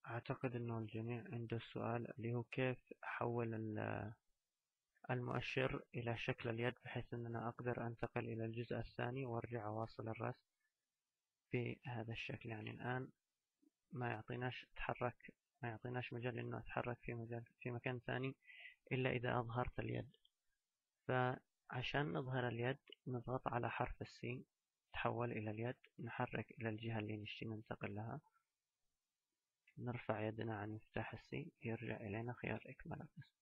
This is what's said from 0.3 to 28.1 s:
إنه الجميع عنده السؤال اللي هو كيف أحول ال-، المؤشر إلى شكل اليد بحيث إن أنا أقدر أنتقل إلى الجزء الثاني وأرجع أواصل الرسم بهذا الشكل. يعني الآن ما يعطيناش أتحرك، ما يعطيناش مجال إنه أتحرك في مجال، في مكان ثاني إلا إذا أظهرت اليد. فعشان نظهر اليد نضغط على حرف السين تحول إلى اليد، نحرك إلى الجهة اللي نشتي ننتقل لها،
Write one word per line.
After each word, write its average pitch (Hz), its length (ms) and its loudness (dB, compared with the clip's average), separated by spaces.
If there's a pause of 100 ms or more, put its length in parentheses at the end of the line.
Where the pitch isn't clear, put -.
إنه 117 220 0
الجميع 113 540 -2
عنده 117 240 0
السؤال 117 600 0
اللي 113 180 0
هو 120 80 2
كيف 127 360 2 (260)
أحول 117 500 2
ال-، 107 580 0 (1000)
المؤشر 127 720 2 (120)
إلى 117 240 2
شكل - 300 0
اليد 120 260 2 (100)
بحيث 123 300 -4
إن 120 120 -2
أنا 113 220 0
أقدر 120 380 0
أنتقل 117 420 0
إلى 113 160 0
الجزء 117 340 0
الثاني 123 480 0
وأرجع 117 400 -2
أواصل 110 420 -2
الرسم 117 380 -2 (1040)
بهذا 120 600 0
الشكل. 113 360 -6
يعني 110 220 -4
الآن 123 380 -2 (840)
ما 123 180 0
يعطيناش 123 600 -2
أتحرك، - 640 -2 (280)
ما 120 60 0
يعطيناش 123 440 -2
مجال 120 260 0
إنه 120 200 -2
أتحرك 120 440 0
في 123 120 -2
مجال، 117 300 -4 (160)
في 127 100 -2
مكان 123 300 -2
ثاني 127 340 0 (580)
إلا 127 180 6
إذا 123 280 4
أظهرت 120 400 2
اليد. 120 320 0 (960)
فعشان 131 1040 2
نظهر 131 360 2
اليد 120 300 2 (280)
نضغط 127 420 0
على 117 220 4
حرف - 320 0
السين 123 420 -4 (480)
تحول 117 400 2
إلى 107 180 -2
اليد، 113 260 0 (220)
نحرك 120 520 -2
إلى - 180 -2
الجهة 113 300 0
اللي 107 180 0
نشتي 107 280 -6
ننتقل 110 500 -4
لها، 117 260 -4 (1600)